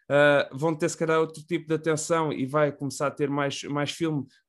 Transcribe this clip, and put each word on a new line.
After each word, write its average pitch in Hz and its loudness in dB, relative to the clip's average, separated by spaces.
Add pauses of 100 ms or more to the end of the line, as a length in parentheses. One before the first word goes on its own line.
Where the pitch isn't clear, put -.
(100)
Ah, 143 6
vão 156 0
ter, 160 0
se 156 -6
calhar, 160 2
outro 156 -4
tipo 160 -6
de 160 0
atenção 156 0
e 131 -4
vai 147 2
começar 143 -4
a - -2
ter 143 -2
mais, 139 -2
mais 143 -4
filme. 156 -4 (220)